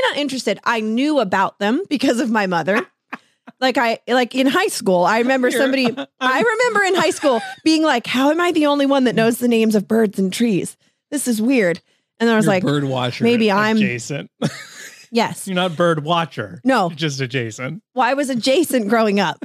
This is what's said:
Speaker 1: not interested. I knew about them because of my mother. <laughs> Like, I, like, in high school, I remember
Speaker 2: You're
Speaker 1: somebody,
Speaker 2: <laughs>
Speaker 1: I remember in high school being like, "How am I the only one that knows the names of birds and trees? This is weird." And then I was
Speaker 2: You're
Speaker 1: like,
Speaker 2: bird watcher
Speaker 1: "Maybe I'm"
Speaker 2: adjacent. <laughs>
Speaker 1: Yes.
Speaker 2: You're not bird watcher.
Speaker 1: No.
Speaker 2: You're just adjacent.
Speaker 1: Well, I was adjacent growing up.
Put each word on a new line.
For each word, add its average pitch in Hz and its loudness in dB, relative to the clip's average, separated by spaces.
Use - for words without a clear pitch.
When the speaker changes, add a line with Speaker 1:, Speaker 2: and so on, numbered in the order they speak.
Speaker 1:
not 339 -4
interested. 262 -4
I 233 -2
knew 254 0
about 190 0
them 233 0
because 254 0
of 233 -2
my 214 0
mother. 185 0
<laughs> - -20
Like, 262 0
I, 233 0
like, 247 0
in 262 2
high 359 2
school, 180 0
I 208 2
remember 247 0
Speaker 2:
You're - -2
Speaker 1:
somebody, 269 2
Speaker 2:
<laughs> - -20
Speaker 1:
I 262 0
remember 440 2
in 381 2
high 339 2
school 247 0
being 320 2
like, 262 0
"How 269 2
am 320 0
I 349 0
the 302 2
only 285 2
one 269 2
that 226 2
knows 226 2
the 247 -2
names 226 2
of 208 0
birds 220 0
and 190 0
trees? 226 0
This 294 -4
is 214 -2
weird." 214 2
And 233 0
then 233 2
I 220 2
was 214 2
Speaker 2:
You're 202 4
Speaker 1:
like, 185 0
Speaker 2:
bird 143 0
watcher 127 -2
Speaker 1:
"Maybe 226 4
I'm" 214 2
Speaker 2:
adjacent. 143 -4
<laughs> - -10
Speaker 1:
Yes. 220 -4
Speaker 2:
You're 185 -4
not 180 0
bird 165 0
watcher. 165 -4
Speaker 1:
No. 233 2
Speaker 2:
You're 160 -8
just 143 -4
adjacent. 127 -6
Speaker 1:
Well, 247 2
I 269 0
was 277 -2
adjacent 262 0
growing 214 2
up. 165 -2